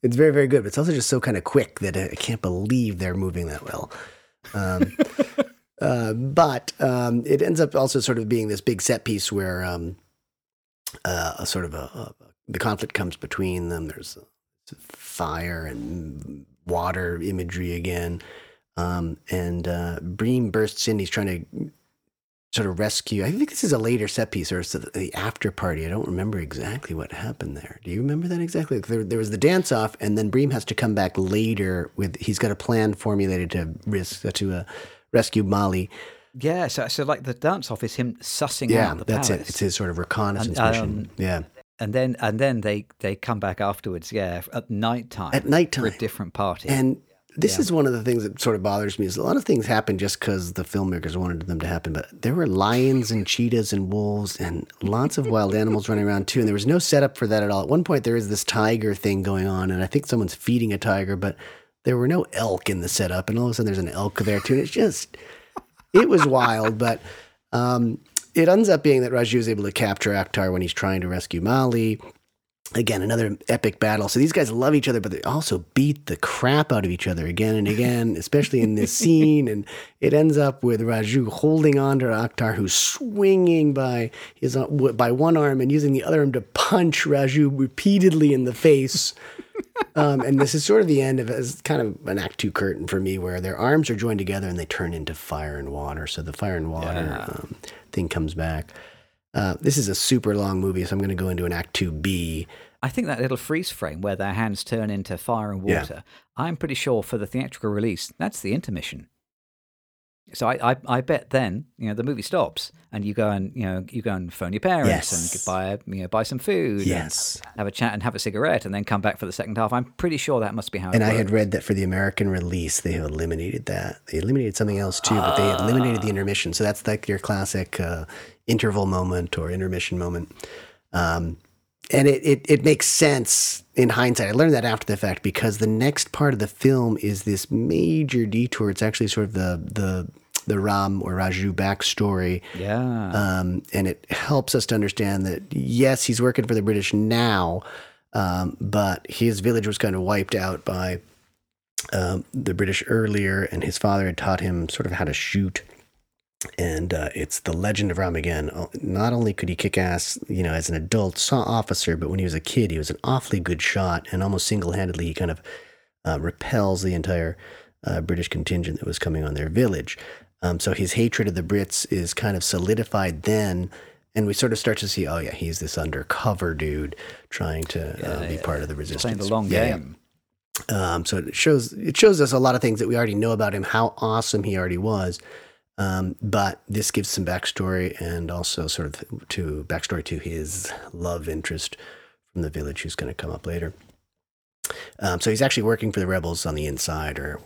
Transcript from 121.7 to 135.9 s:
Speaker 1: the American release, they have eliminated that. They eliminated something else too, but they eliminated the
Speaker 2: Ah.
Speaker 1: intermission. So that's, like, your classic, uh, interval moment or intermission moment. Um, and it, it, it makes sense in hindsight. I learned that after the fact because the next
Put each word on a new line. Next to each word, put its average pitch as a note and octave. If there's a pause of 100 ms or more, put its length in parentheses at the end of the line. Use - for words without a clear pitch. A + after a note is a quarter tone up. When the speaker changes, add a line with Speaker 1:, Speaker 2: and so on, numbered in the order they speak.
Speaker 1:
the G2
American F#2+
release, F2
they E2+
have D#2+
eliminated D#2+
that. G1+ (120)
They D#2
eliminated A2+
something G#2
else G2
too, -
but G#2+
they - (140)
eliminated B2
the G#2+
Speaker 2:
Ah. -
Speaker 1:
intermission. G2
So G2
that's, G#2
like, G#2+
your G2+
classic, F#2+
uh, E2 (420)
interval G#2+
moment F#2
or E2
intermission F#2
moment. F2 (640)
Um, E2+ (520)
and C#3
it, C3+
it, C#3
it C#3+
makes D3
sense - (120)
in B2+
hindsight. A#2+
I G2+
learned D3+
that A#2
after A2
the G#2
fact F#2+
because G#2
the A2
next A#2